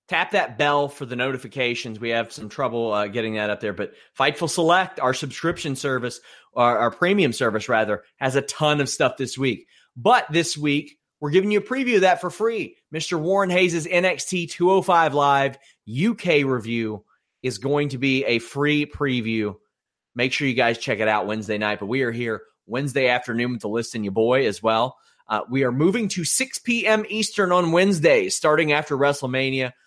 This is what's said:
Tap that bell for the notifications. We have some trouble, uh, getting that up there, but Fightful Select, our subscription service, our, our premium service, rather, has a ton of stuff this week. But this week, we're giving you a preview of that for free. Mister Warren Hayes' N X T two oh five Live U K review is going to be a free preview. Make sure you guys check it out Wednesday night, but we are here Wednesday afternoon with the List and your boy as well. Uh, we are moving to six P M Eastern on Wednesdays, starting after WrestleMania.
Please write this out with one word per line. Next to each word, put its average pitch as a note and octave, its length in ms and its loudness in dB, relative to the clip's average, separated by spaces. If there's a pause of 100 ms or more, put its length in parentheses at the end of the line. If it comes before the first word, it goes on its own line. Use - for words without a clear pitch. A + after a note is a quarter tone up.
Tap F3+ 220 -2
that D3 260 0
bell D3 320 2
for C#3 160 -12
the B2 120 -8
notifications. B2 840 -4
We A#2 120 -4
have A2+ 200 -2
some G#2+ 180 -14
trouble, A#2 440 -4
uh, G#2 160 0
getting A2 260 -4
that G#2+ 160 -2
up G#2 80 -4
there, G#2 140 -4
but G2 220 -8 (220)
Fightful D3+ 320 0
Select, F3 520 2
our C3 120 2
subscription D3+ 600 -4
service, B2+ 460 -4 (340)
our, A#2+ 240 4
our A#2 140 2
premium F3+ 400 2
service, A2 360 -2
rather, A2 360 2 (100)
has C3 220 -2
a C#3 60 0
ton D3 380 0
of C3 80 0
stuff - 280 0
this C3 200 -6
week. C3 300 -2 (300)
But G#3+ 340 4
this D#3+ 260 0
week, D3 400 -2 (220)
we're D3 120 -6
giving F#3+ 200 4
you G#3 80 2
a - 20 -2
preview B3 360 -2
of F#3 60 4
that F3+ 180 4
for F3+ 100 -4
free. A3 460 -4 (160)
Mister D#3+ 260 -4
Warren F#3 320 0
Hayes' F3 340 2
N F3 200 2
X F3 220 0
T F3 200 -4
two F3+ 240 2
oh F#3+ 100 4
five E3 320 2
Live C#3 460 2 (280)
U D#3+ 280 0
K D#3 300 2
review A2+ 600 -4 (380)
is A#2+ 160 -4
going C#3+ 300 0
to C3 100 -8
be C3 280 2
a A#2 120 2
free D3 480 -2
preview. A2+ 680 -2 (580)
Make B2+ 180 0
sure D3 140 -4
you B2+ 80 0
guys A#2 240 2
check A2 220 -4
it A2 80 2
out G#2+ 180 0
Wednesday G#2+ 320 -4
night, G#2 220 -2
but G2+ 60 -8
we C3 160 -2
are A#2 100 -2
here A#2 300 -6 (240)
Wednesday C3 420 -2
afternoon B2 460 0
with A2+ 80 -8
the A2 60 -6
List A2+ 280 -4
and A2 80 -4
your G2 80 -4
boy A#2+ 340 2
as G#2 160 -4
well. A2+ 360 0 (300)
Uh, G#2+ 120 0 (100)
we C3+ 140 0
are B2 80 0
moving F#3 380 2
to F3+ 120 -6
six - 380 -4
P A#3 260 -2
M G#3+ 220 2
Eastern G#3 420 -2
on F3 220 2
Wednesdays, D#3+ 640 4
starting D3+ 360 2
after D3 240 0
WrestleMania. C3 760 0 (140)